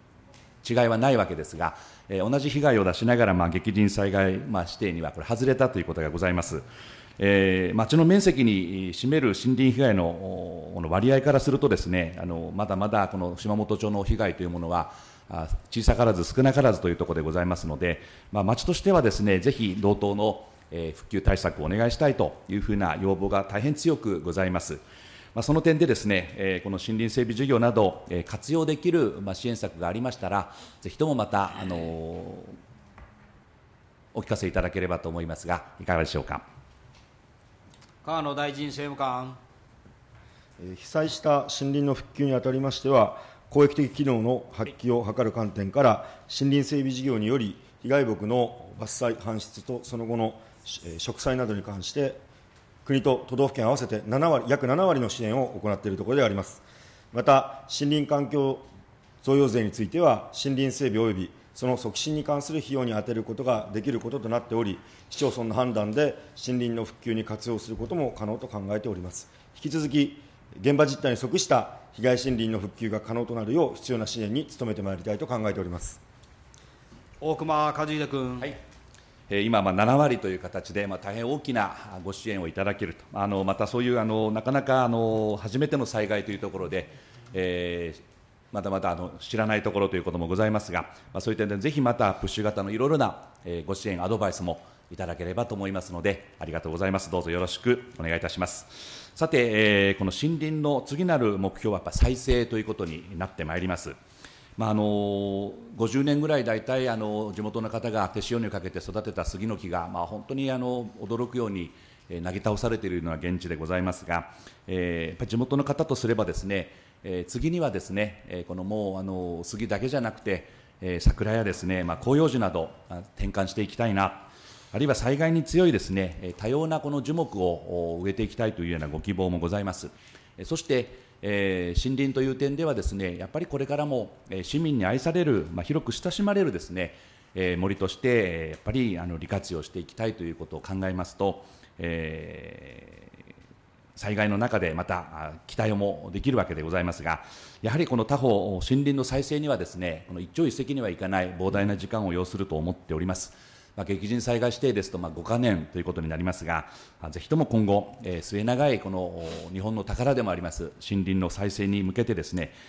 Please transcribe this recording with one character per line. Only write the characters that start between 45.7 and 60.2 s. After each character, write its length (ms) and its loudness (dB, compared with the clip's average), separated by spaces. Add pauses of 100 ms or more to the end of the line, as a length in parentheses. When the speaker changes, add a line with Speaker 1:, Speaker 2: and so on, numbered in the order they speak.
Speaker 3:
か 120 4
ら、 240 6 (200)
森 240 0
林 180 4
整 100 0
備 120 0
事 120 -4
業 160 2
に 80 2
よ 100 2
り 180 -2 (280)
被 60 -4
害 140 6
木 220 -2
の 400 0 (140)
伐 340 -2
採、 60 -8
搬 200 -6
出 240 -14
と 200 -6
そ 120 -10
の 120 -6
後 100 0
の、 160 2 (520)
え 100 -10
ー、 40 -10
植 220 -8
栽 160 0
な 80 0
ど 80 -2
に 80 -4
関 220 -10
し 100 -8
て、 340 -4 (580)
国 180 2
と 260 4
都 60 -4
道 120 4
府 60 -2
県 120 0
合 40 4
わ 80 4
せ 80 -4
て 220 -2
七 240 4
割、 160 2
約 180 2
七 180 2
割 160 4
の 100 0
支 140 -6
援 160 0
を 220 -4
行 100 0
っ 60 -2
て 100 -4
い 40 -2
る 60 -4
と 60 -4
こ 60 -4
ろ 80 4
で 60 6
あ 40 6
り 60 0
ま 100 -2
す。 200 -14 (500)
ま 100 -2
た、 460 4
森 220 0
林 160 2
環 240 0
境 260 2 (640)
贈 140 4
与 120 8
税 160 2
に 60 2
つ 140 -2
い 60 -4
て 100 -2
は、 340 4